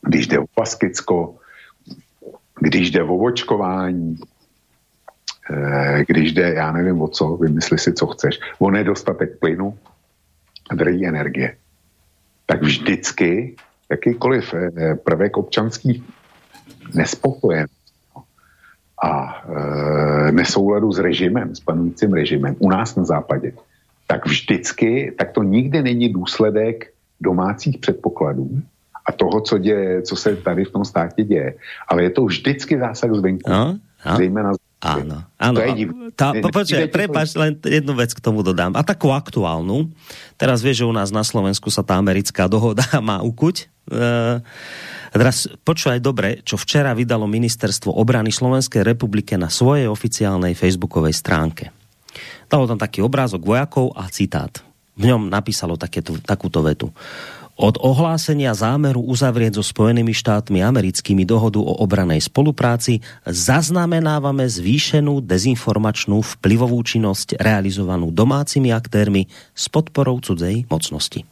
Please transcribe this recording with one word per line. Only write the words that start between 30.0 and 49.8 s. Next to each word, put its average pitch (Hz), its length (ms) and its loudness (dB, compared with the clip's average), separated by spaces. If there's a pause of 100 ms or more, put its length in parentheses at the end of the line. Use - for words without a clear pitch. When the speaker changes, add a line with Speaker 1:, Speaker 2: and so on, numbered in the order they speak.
Speaker 1:
co 92 140 -6
se 104 200 0
tady 92 300 -2
v - 60 -16
tom 101 140 -2
státě 87 380 -2
děje. 82 320 0 (320)
Ale 87 160 2
je 90 60 4
to 127 160 2
vždycky 139 540 -2
zásah 117 320 -2
zvenku. 95 380 0
Speaker 2:
No, 127 280 2 (280)
no. 87 120 0
Speaker 1:
Zejména 98 360 2
z-, - 120 -6 (120)
Speaker 2:
Áno, 73 480 -4 (160)
áno. 117 160 2
Speaker 1:
to 110 80 2
je 131 80 0
divné. 107 400 -6
Speaker 2:
Tá, 139 240 0
Speaker 1:
Ne-, 110 80 -2
Speaker 2:
po-, 156 80 0
počkaj, 160 320 0
Speaker 1:
nepřijde - 0 -
ti 156 80 -6
to 180 80 0
Speaker 2:
prepáč, 160 320 -2
len 156 320 0
jednu 143 320 0
vec 117 160 0
k - 80 -14
tomu 107 240 0
dodám. 92 320 0
A 151 80 2
takú 190 240 0
aktuálnu. 107 800 -2 (480)
Teraz 127 240 2
vieš, 123 240 0
že 113 40 0
u 113 40 0
nás 98 160 -2
na 107 160 -2
Slovensku 98 480 -2
sa 101 80 0
tá 92 160 0
americká 98 480 0
dohoda 110 400 2 (120)
<laughs> 120 40 2
má 104 240 -2
ukuť. 135 400 0
E, - 0 - (1400)
teraz 120 400 2 (160)
počúvaj 156 320 0
dobre, 123 480 -2
čo - 160 -4
včera 139 320 2
vydalo 113 320 0
Ministerstvo 110 640 0
obrany 113 400 2
Slovenskej 127 560 0
republike 107 480 0
na 87 160 0
svojej 131 400 2